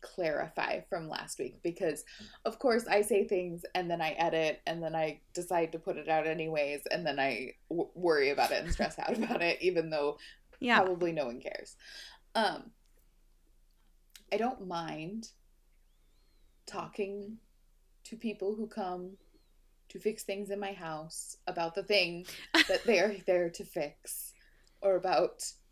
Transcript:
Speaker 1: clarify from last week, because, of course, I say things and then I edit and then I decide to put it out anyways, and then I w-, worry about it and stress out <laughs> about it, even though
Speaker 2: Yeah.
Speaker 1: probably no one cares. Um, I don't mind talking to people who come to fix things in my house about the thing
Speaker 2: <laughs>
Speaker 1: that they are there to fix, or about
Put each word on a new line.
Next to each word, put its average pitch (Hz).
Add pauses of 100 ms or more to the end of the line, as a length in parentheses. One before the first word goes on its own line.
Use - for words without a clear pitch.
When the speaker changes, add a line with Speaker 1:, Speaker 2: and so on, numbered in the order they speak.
Speaker 1:
clarify -
from 165
last -
week, 127
because, 170 (400)
of 226
course, 233
I 208
say 208
things 180 (100)
and 175
then 170
I 160
edit 160
and 165
then 160
I 156 (120)
decide 170
to 165
put 180
it 147
out 160
anyways, 156 (100)
and 175
then 143
I 131 (160)
w-, 165
worry 156
about 135
it 135
and 170
stress -
out 220
<laughs> -
about 226
it, 170
even 165
though 147 (420)
Speaker 2:
Yeah. 233
Speaker 1:
probably 180
no 156
one 120
cares. - (580)
Um, 208 (1600)
I 208
don't 220
mind 170 (1400)
talking 202 (680)
to 226
people 214
who 214
come 180 (760)
to -
fix 214
things 196
in 202
my 196
house 160 (100)
about 170
the 196
thing 180 (140)
Speaker 2:
<laughs> -
Speaker 1:
that -
they 208
are 208 (100)
there 180
to -
fix, - (480)
or 196
about 175 (280)